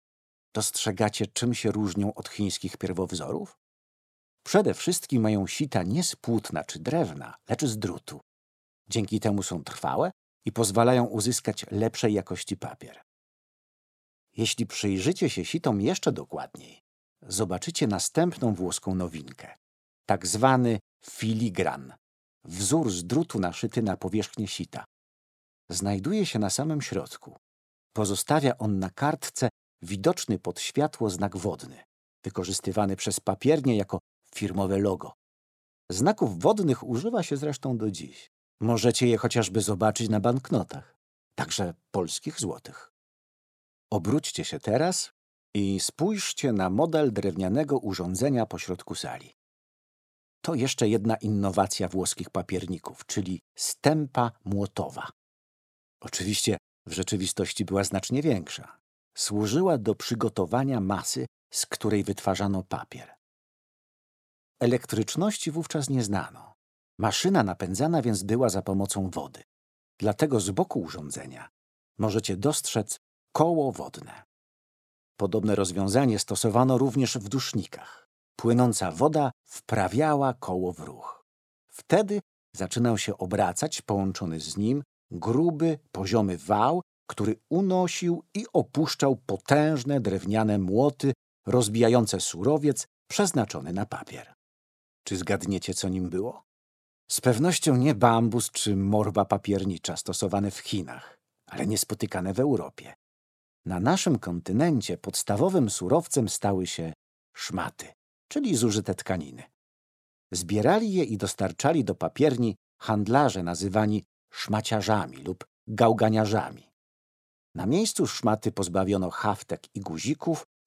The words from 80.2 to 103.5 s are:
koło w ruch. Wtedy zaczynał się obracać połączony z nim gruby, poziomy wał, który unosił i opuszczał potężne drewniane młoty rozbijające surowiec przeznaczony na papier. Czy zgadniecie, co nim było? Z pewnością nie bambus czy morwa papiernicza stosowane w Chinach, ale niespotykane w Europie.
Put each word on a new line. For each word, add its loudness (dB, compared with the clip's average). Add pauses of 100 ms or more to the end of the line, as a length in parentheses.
koło -4
w -14
ruch. -14 (480)
Wtedy 2 (360)
zaczynał 2
się -4
obracać 0
połączony -2
z -10
nim 0 (280)
gruby, 0 (140)
poziomy 0
wał, 2 (280)
który -2 (140)
unosił 2 (100)
i -4
opuszczał 2
potężne 2
drewniane 2
młoty 2 (340)
rozbijające 4
surowiec 0 (240)
przeznaczony 0
na -2
papier. -14 (720)
Czy -2
zgadniecie, -2
co -4
nim -2
było? -6 (680)
Z -2
pewnością 4
nie 6
bambus 4
czy 0
morwa 2
papiernicza -2
stosowane -2
w -10
Chinach, -8 (280)
ale -6
niespotykane -2
w 2
Europie. -2 (720)